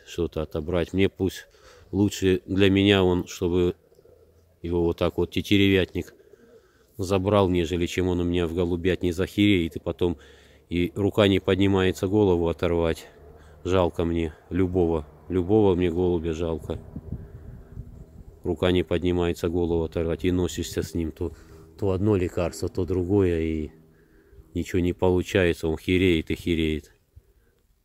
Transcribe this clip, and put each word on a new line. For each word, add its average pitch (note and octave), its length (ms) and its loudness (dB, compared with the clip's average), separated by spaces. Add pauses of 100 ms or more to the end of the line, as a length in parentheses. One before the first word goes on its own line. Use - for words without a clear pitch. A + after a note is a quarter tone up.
что-то E2 360 -6
отобрать. E2 500 -4
Мне F#2+ 160 2
пусть - 400 -4 (440)
лучше F#2+ 540 0
для F#2+ 240 2
меня G2 340 6
он, F2+ 220 2
чтобы F2+ 500 0 (840)
его F2 220 -2
вот E2+ 140 0
так E2+ 200 -2
вот F2 140 -2
тетеревятник G2 840 0 (840)
забрал, G2 500 2
нежели F2 380 0
чем F2+ 240 -2
он F2+ 100 0
у F2 40 -2
меня F2 240 0
в D#2+ 60 -8
голубятне F2 600 -2
захереет. F#2 640 0
И - 20 -16
потом F2 380 -4 (500)
и F2 280 -2
рука G2+ 340 4
не F#2+ 100 4
поднимается F#2+ 680 2
голову F#2 420 2
оторвать. E2+ 580 -2 (560)
Жалко F2 400 0
мне E2+ 300 -2 (160)
любого. F2 580 0 (220)
Любого F#2 460 2
мне F2+ 140 2
голубя E2+ 440 0
жалко. E2 460 -6 (1600)
Рука F2+ 280 0
не F2+ 120 4
поднимается F2 640 0
голову E2+ 360 0
оторвать. E2 420 -4
И F2+ 60 2
носишься F2 520 -2
с - 120 -10
ним E2 180 -4
то, E2+ 180 -8 (480)
то G2 120 -2
одно G2+ 260 2
лекарство, F2 500 -4
то F#2 180 -6
другое. F2+ 560 2
И D#2+ 300 -4 (840)
ничего F2 260 -2
не F2 120 0
получается. F2+ 760 2
Он D#2 100 -2
хереет F2+ 540 2
и D#2+ 40 -4
хереет. D#2+ 560 -4 (920)